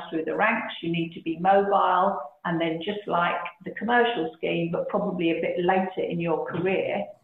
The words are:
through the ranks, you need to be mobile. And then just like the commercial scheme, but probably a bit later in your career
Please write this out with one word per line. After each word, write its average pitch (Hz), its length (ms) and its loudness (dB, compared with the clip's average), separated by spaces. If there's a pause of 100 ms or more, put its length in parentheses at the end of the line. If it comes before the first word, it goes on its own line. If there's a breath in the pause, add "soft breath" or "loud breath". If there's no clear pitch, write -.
(100)
through 160 140 -2
the - 100 -2
ranks, 220 480 0
you 170 80 -2
need 170 240 -2
to 196 80 -12
be 165 160 -4
mobile. 190 800 4 (260)
And 170 160 0
then 165 240 0
just 208 220 -6
like 175 300 0 (280)
the - 80 -10
commercial 233 640 2
scheme, 170 360 -2
but - 160 -2
probably 175 440 0
a 160 80 -2
bit - 240 -2
later 190 440 2
in 175 100 -4
your 165 280 0
career 180 580 -2 (200)